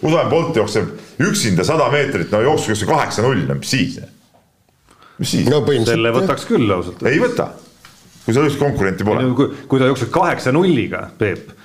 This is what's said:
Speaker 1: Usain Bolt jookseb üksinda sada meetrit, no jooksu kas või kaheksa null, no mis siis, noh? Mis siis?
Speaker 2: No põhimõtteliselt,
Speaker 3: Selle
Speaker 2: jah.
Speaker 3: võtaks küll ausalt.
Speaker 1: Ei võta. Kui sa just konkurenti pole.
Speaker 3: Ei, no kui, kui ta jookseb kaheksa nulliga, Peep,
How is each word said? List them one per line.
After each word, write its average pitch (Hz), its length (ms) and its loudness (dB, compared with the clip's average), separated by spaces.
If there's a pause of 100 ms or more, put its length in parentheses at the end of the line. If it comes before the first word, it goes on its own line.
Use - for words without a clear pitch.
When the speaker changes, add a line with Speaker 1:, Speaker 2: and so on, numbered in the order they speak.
Speaker 1:
Usain 147 220 2
Bolt 160 260 0
jookseb - 640 -4
üksinda 107 420 0
sada 139 300 2
meetrit, 127 400 -2
no 104 80 2
jooksu 135 320 0
kas 104 80 -4
või 104 80 -4
kaheksa 131 380 0
null, 117 180 0
no 67 140 -4
mis - 100 -10
siis, - 320 -2
noh? - 80 -18 (1120)
Mis 123 140 -4
siis? 127 160 2
Speaker 2:
No 147 100 2
põhimõtteliselt, 117 320 2
Speaker 3:
Selle 113 160 2
Speaker 2:
jah. 113 80 0
Speaker 3:
võtaks 180 320 -2
küll 131 240 2
ausalt. 90 320 -4
Speaker 1:
Ei 143 160 2
võta. - 280 -2 (760)
Kui 113 80 0
sa 139 120 4
just 139 140 -2
konkurenti 101 460 -2
pole. 104 160 2
Speaker 3:
Ei, 127 80 0
no 120 80 -2
kui, 135 160 2 (160)
kui 131 120 2
ta 131 100 4
jookseb 120 260 -4
kaheksa 156 400 0
nulliga, 131 480 0 (160)
Peep, 95 320 -4 (120)